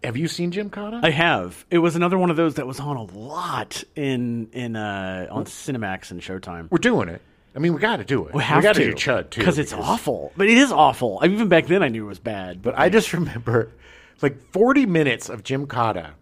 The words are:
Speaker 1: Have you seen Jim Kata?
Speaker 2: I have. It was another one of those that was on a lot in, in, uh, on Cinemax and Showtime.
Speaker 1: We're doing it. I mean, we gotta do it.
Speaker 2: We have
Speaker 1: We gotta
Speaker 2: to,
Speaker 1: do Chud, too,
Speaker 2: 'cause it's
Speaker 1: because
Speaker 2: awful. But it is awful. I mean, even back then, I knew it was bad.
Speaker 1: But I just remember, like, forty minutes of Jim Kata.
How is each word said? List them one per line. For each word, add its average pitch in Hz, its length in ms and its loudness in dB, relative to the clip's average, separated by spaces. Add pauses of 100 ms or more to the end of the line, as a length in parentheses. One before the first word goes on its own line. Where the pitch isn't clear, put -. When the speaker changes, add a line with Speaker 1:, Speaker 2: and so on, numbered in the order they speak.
Speaker 1:
Have 123 160 -6
you 160 100 -2
seen 175 220 -4
Jim 202 200 -6
Kata? 214 320 -10
Speaker 2:
I 160 80 4
have. 135 600 0
It 175 80 4
was 165 180 2
another 175 220 2
one 180 120 4
of 156 60 2
those 160 200 2
that 139 100 -4
was 127 120 -8
on 139 180 -6
a 113 80 -6
lot 123 800 -8 (120)
in, 123 560 -2
in, 120 240 -6
uh, 95 540 -6
on - 160 -6
Cinemax 107 640 -8
and 87 100 -12
Showtime. 87 500 -10
Speaker 1:
We're 175 80 2
doing 170 300 2
it. 85 140 -12 (340)
I - 40 -10
mean, 170 120 2
we 147 80 -2
gotta 208 240 0
do 110 220 -2
it. 73 80 -16
Speaker 2:
We 147 80 0
have 147 160 2
Speaker 1:
We 175 60 4
gotta 208 160 4
Speaker 2:
to, 143 100 4
Speaker 1:
do 156 60 -4
Chud, 117 340 -2
too, 113 140 -4
Speaker 2:
'cause 151 140 2
it's 147 140 -2
Speaker 1:
because - 140 -6
Speaker 2:
awful. 127 500 -2
But 196 120 2
it 233 100 8
is 262 140 6
awful. 127 500 4
I 156 60 4
mean, 196 80 2
even 220 120 0
back 165 200 6
then, 185 140 4
I 151 60 2
knew 110 160 -4
it 104 40 -12
was 98 100 -14
bad. 95 440 -10
Speaker 1:
But 113 160 -2
I 151 100 6
just 214 240 4
remember, 117 580 -2 (520)
like, 143 180 -2 (120)
forty 254 340 4
minutes 156 420 2
of 107 160 -12
Jim 135 220 -4
Kata. 107 560 -2